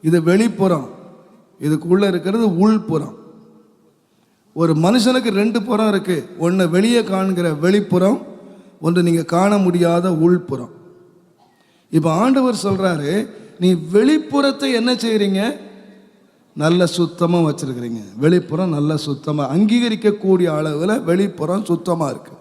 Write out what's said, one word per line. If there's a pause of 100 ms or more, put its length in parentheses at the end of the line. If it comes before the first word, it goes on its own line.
இது
வெளிப்புறம், (720)
இதுக்குள்ள
இருக்கிறது
உள்புறம். (1400)
ஒரு
மனுஷனுக்கு
ரெண்டு
புறம்
இருக்கு. (100)
ஒண்ணு
வெளியே
காண்கிற
வெளிப்புறம், (600)
ஒன்று
நீங்க
காண
முடியாத
உள்புறம். (1200)
இப்ப
ஆண்டவர்
சொல்றாரு, (300)
"நீ
வெளிப்புறத்தை
என்ன
செய்றீங்க? (1000)
நல்ல
சுத்தமா
வச்சிருக்கிறீங்க." (200)
வெளிப்புறம்
நல்ல
சுத்தமா,
அங்கீகரிக்கக்கூடிய
அளவுல
வெளிப்புறம்
சுத்தமா
இருக்கு.